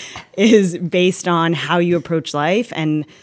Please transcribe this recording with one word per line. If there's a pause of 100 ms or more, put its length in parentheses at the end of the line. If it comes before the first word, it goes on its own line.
(380)
is
based
on
how
you
approach
life
and (180)